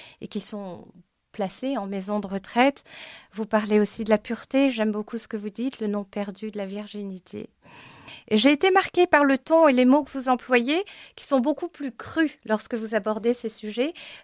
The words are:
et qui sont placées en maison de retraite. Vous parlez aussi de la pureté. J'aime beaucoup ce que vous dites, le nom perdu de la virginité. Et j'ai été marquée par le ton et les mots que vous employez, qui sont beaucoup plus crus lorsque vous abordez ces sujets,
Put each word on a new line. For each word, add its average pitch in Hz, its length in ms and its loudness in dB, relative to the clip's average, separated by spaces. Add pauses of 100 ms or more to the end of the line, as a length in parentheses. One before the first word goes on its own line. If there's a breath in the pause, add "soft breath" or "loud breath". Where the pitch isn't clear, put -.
(220 loud breath)
et - 60 -10
qui - 120 -6
sont 196 480 -12 (440)
placées 240 460 -4
en 196 80 -4
maison 196 340 -4
de 202 80 -6
retraite. 226 560 0 (480 loud breath)
Vous 214 140 -6
parlez 214 340 2
aussi 208 240 0
de 214 60 -2
la 220 80 6
pureté. 269 540 0
J'aime 220 200 0
beaucoup 214 280 -6
ce - 80 -16
que 220 100 -8
vous 208 140 -8
dites, 247 280 -6
le 220 80 -4
nom 202 160 -2
perdu 202 460 -8
de 208 80 -10
la 202 80 -6
virginité. 202 840 -10 (800 loud breath)
Et 214 80 4
j'ai 254 140 6
été 330 200 2
marquée 370 360 2
par 294 160 6
le 269 140 4
ton 320 300 4
et 277 60 6
les 247 120 6
mots 277 180 6
que - 80 -16
vous 262 180 -6
employez, 254 540 2 (320 loud breath)
qui - 100 -18
sont 269 140 2
beaucoup 302 300 -2
plus 285 220 -8
crus - 540 -2
lorsque 214 300 -4
vous 220 180 -8
abordez 214 400 0
ces 240 160 -8
sujets, 226 440 -4 (300 loud breath)